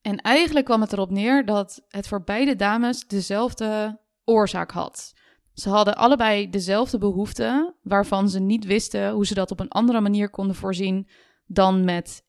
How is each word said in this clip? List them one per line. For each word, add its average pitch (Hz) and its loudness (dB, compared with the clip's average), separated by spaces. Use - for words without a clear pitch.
En 202 -4
eigenlijk 302 2
kwam 226 2
het 214 -2
erop 190 -2
neer 226 2
dat 202 -4
het 202 -10
voor 196 -6
beide 247 0
dames 226 -2
dezelfde 214 -4
oorzaak 202 2
had. - -10
Ze - -8
hadden 202 4
allebei 220 4
dezelfde 196 -2
behoeften, 220 -2
waarvan 202 0
ze 190 -2
niet 208 0
wisten 202 -2
hoe 208 0
ze 208 -2
dat 190 -2
op 185 -6
een 190 -6
andere 233 2
manier 202 0
konden 196 -4
voorzien 190 -4
dan 190 4
met 175 -2